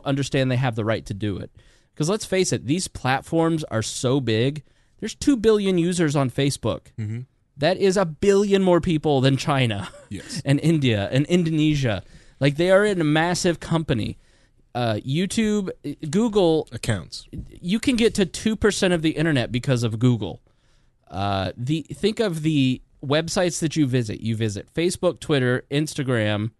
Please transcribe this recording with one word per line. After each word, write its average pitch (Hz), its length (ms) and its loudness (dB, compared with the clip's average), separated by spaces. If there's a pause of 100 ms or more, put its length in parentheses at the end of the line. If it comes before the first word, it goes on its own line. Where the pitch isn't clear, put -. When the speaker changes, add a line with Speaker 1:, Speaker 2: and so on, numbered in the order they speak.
Speaker 1:
understand 139 460 0
they 123 60 0
have 127 180 0
the 110 100 -2
right 107 220 -2
to 107 80 -8
do 98 220 -4
it." - 120 -12 (460)
'Cause 151 120 -2
let's 214 180 -2
face 190 280 0
it, 110 140 -4
these 170 200 -2
platforms 160 760 0
are 110 180 -2
so 131 400 -2
big. 123 400 0 (380)
There's 214 160 -8
two 285 220 2
billion 202 420 2
users 170 360 2
on 139 140 2
Facebook. 135 680 -2
Speaker 2:
Mm-hmm. 110 220 -6 (360)
Speaker 1:
That 160 200 0
is 190 200 2
a 196 80 2
billion 196 560 2
more 175 200 6
people 151 400 0
than 135 160 4
China 117 520 -2 (100)
<laughs> - 100 -20
Speaker 2:
Yes. - 360 -10
Speaker 1:
and 143 140 2
India 131 520 2
and 139 140 2
Indonesia. 151 800 0 (360)
Like, 143 180 2
they 175 120 2
are 190 160 6
in 202 160 0
a - 20 2
massive 160 560 0
company. 147 600 -4 (560)
Uh, 117 280 -2
YouTube, 202 680 -2 (400)
Google 196 600 2
Speaker 2:
Accounts. - 560 -6 (220)
Speaker 1:
You 190 300 -4
can 262 160 2
get 220 180 4
to 196 140 2
two - 280 -2
percent 196 380 2
of 165 80 0
the 160 100 2
internet 143 400 0
because 123 300 0
of 113 160 -2
Google. 110 460 0 (640)
Uh, 95 460 -2
the, 135 280 -4 (100)
think 220 260 -2
of 170 240 -2
the 139 380 2 (220)
websites 165 580 0
that 160 140 -2
you 151 120 2
visit. 120 320 -2
You 113 160 -4
visit 107 380 -4
Facebook, 175 460 -2
Twitter, 127 520 0
Instagram, 117 880 -2